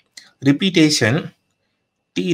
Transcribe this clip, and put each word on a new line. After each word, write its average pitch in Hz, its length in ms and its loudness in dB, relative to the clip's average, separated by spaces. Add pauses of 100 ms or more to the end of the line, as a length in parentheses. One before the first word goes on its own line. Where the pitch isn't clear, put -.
(500)
Repetition, 151 680 2 (1000)
T 185 160 -4